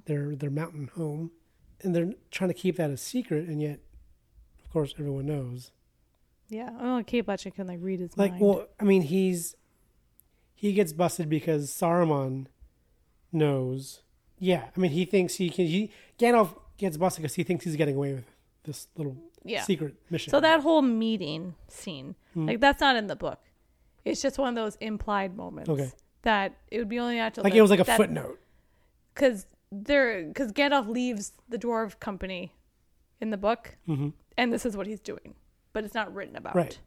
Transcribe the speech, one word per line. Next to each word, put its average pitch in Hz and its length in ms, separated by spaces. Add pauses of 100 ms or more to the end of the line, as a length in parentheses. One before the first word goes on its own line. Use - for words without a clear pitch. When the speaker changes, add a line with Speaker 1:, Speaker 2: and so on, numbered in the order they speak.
Speaker 1:
their, 147 300
their 143 140
mountain 151 460
home. 160 360 (500)
And 180 140
they're 170 160 (200)
trying 185 180
to 170 40
keep 185 220
that 160 140
a 135 80
secret, 175 500
and 151 140
yet, 147 180 (880)
of - 40
course, 147 300
everyone 139 280
knows. 127 440 (800)
Speaker 2:
Yeah. 226 220 (100)
Oh, 240 260
Cate 240 180
Blanchett 190 300
can, 190 120
like, 180 140
read 185 200
his 175 160
Speaker 1:
Like, 202 140
Speaker 2:
mind. 180 120
Speaker 1:
well, 196 240 (120)
I 208 40
mean, 196 200
he's, 180 520 (1000)
he 202 180
gets 185 180
busted 160 380
because 151 420
Saruman 147 760 (840)
knows. 135 720 (380)
Yeah, 180 360
I 190 40
mean, 185 100
he 170 160
thinks 180 300
he 180 160
can, 180 160
he, 196 240 (260)
Gandalf 233 400 (200)
gets 180 200
busted 160 260
'cause 147 120
he 170 80
thinks 175 200
he's 156 120
getting 147 200
away 139 200
with 127 100 (380)
this - 320
little 143 200 (300)
Speaker 2:
Yeah. 190 160
Speaker 1:
secret 151 360 (120)
mission. - 220
Speaker 2:
So 285 80
that 320 220
whole 311 200
meeting 196 720 (140)
scene, 143 480 (180)
Speaker 1:
Hmm. 156 140
Speaker 2:
like, 233 120
that's 277 220
not 269 140
in 214 100
the 170 100
book. - 240 (640)
It's - 160
just 269 200
one 269 100
of 240 60
those 220 220
implied 202 600
moments 170 320
Speaker 1:
Okay. 135 220 (320)
Speaker 2:
that 202 320 (160)
it 226 80
would 214 100
be 233 100
only 240 180
natural 226 260
Speaker 1:
Like, 196 100
Speaker 2:
that, 220 60
Speaker 1:
it - 20
was 202 80
like 190 120
a - 20
Speaker 2:
that 226 140
Speaker 1:
footnote. 156 420 (720)
Speaker 2:
'cause 247 320 (260)
there, 208 600
'cause 247 180
Gandalf 277 360
leaves 233 460 (140)
the 233 120
dwarf 226 400
company 185 560 (680)
in 220 80
the 208 80
book, 208 400 (100)
Speaker 1:
Mm-hmm. 147 220 (280)
Speaker 2:
and 240 140
this 240 140
is 214 100
what 196 120
he's 214 120
doing. - 360 (360)
But 220 120
it's 208 100
not 208 180
written - 240
about. - 200
Speaker 1:
Right. - 320